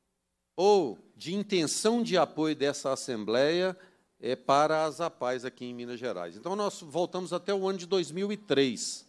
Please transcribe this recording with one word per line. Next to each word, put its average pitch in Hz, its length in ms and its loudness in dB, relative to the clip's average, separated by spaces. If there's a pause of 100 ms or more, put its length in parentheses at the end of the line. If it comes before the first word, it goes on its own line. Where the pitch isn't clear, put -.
(560)
ou 175 420 4 (180)
de 151 200 -8
intenção 208 640 2
de 185 160 0
apoio 151 380 2
dessa 139 360 -2
Assembleia, 135 840 0 (420)
é, 123 160 -4
para 151 500 4
as 143 140 -4
apais 127 460 -4
aqui 127 200 -10
em 123 80 -10
Minas 120 260 -10
Gerais. 90 360 -6
Então, 165 200 -6
nós 208 260 -4
voltamos 170 500 -4
até 175 220 -4
o 190 140 -2
ano 190 100 -2
de 175 80 -10
dois 175 240 0
mil 196 220 -4
e 208 60 -4
três. 135 720 0